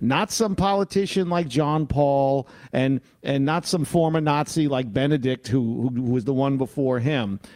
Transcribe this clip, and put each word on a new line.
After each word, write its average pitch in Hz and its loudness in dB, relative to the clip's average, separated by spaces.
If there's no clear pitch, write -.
not 143 0
some 214 0
politician 196 0
like 175 0
John 151 0
Paul 139 2
and, 131 0
and 139 0
not 160 0
some 165 -2
former 160 0
Nazi 151 0
like 131 -2
Benedict, 131 0
who, 120 0
who 120 -2
was 123 0
the 139 0
one 135 2
before 131 -2
him. 117 -2